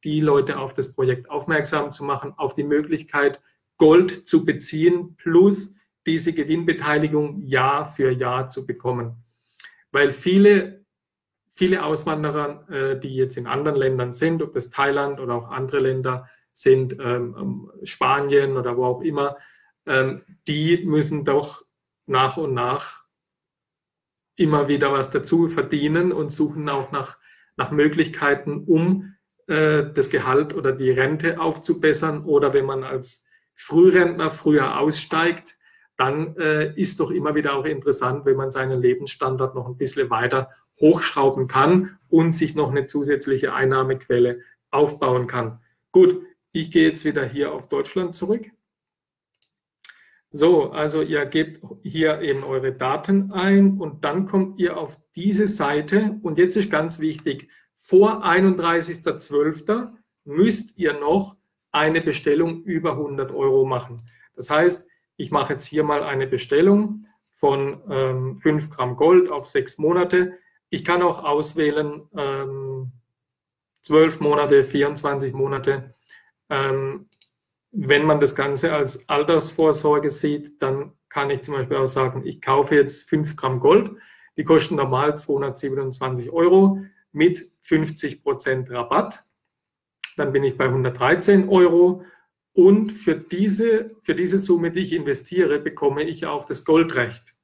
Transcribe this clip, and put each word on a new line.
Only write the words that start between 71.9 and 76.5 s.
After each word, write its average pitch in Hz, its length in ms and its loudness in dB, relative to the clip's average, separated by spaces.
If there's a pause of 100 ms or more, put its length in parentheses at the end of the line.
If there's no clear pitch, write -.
ähm, 135 760 -8 (880)
zwölf 156 380 4
Monate, 147 440 4
vierundzwanzig 143 720 -4
Monate. 135 600 -4 (540)
Ähm, 135 580 -4 (640)